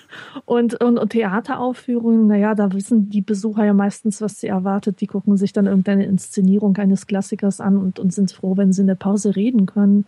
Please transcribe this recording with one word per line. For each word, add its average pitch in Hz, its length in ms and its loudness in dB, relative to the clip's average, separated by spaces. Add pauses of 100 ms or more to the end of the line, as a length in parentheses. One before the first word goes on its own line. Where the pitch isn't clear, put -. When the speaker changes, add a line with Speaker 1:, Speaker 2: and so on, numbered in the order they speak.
(200)
Speaker 1:
<laughs> - 260 -20
Speaker 2:
Und, 240 360 0
und, 240 160 2
und 202 140 -2
Theateraufführungen, 233 1160 0
na 208 80 4
ja, 208 200 2
da 202 180 0
wissen 202 360 0
die 208 120 -2
Besucher 214 420 -2
ja 208 100 4
meistens, 202 460 -2
was 214 220 -8
sie - 60 -8
erwartet. 196 520 -4
Die 202 80 -4
gucken 202 300 0
sich 196 160 -2
dann 202 120 2
irgendeine 196 400 2
Inszenierung 196 720 0
eines 196 320 0
Klassikers 196 540 -4
an 196 160 2
und, 190 220 -4
und 185 140 0
sind 196 200 0
froh, 190 240 -4
wenn 196 160 4
sie 190 80 0
in 196 60 4
der 190 80 2
Pause 202 420 -2
reden 208 280 2
können. 202 420 2